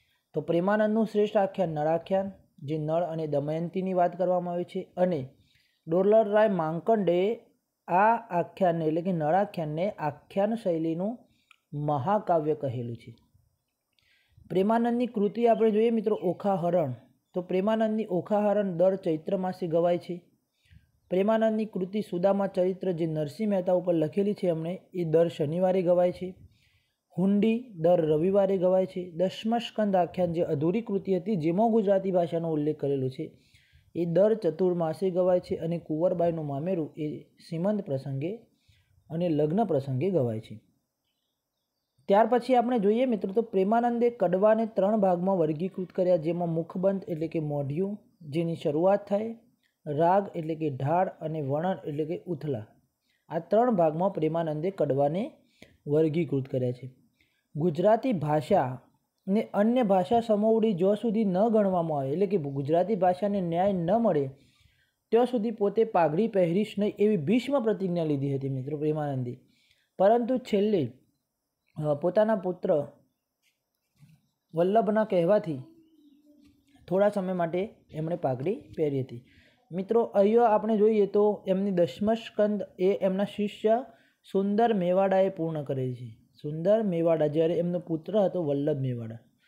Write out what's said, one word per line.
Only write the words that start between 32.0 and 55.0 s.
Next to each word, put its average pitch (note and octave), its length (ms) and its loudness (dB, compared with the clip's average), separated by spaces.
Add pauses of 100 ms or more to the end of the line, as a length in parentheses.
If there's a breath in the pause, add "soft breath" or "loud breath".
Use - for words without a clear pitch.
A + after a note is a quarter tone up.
ભાષાનો E3+ 400 0
ઉલ્લેખ D3+ 280 -2
કરેલો C#3 300 -2
છે, D#3 300 -12 (560 soft breath)
એ E3+ 100 -2
દર F#3 300 4
ચતુર્માસે F3 760 0
ગવાય F3+ 300 2
છે. - 160 -6
અને E3 220 -4
કુંવરબાઈનું E3+ 680 -2
મામેરું D3+ 520 -4
એ D3+ 200 -6 (300)
સીમંત F#3+ 340 -2
પ્રસંગે C#3 540 -6 (720)
અને E3+ 180 -2
લગ્ન D#3 360 0
પ્રસંગે C#3 460 -2
ગવાય A#2+ 300 0
છે. - 200 -18 (1500)
ત્યાર G#3 180 6
પછી B3 280 2
આપણે B3 240 2
જોઈએ A3 260 2
મિત્રો, G#3 280 -2
તો A3+ 100 0
પ્રેમાનંદે A#3 680 2
કડવાને G#3+ 560 2
ત્રણ G#3 300 0
ભાગમાં F#3+ 400 2
વર્ગીકૃત E3 560 -4
કર્યા, F3+ 240 2
જેમાં E3+ 320 -2
મુખબંધ F3+ 600 -2
એટલે D#3+ 200 -6
કે E3 120 -4
મોઢિયું, D3 580 -4 (240)
જેની E3 340 -4
શરૂઆત F3 520 0
થાય, A3 300 -4 (480)
રાગ E3+ 480 2
એટલે E3 200 -6
કે D#3 160 -2
ઢાળ D3+ 380 0
અને D#3+ 320 -8
વર્ણન D3+ 460 -2
એટલે D#3 180 -4
કે E3 220 -8
ઉથલા. C3+ 400 -6 (600)
આ D#3 100 -4
ત્રણ A3+ 320 2
ભાગમાં E3+ 440 0
પ્રેમાનંદે D#3+ 560 -2
કડવાને D3+ 600 0 (560 soft breath)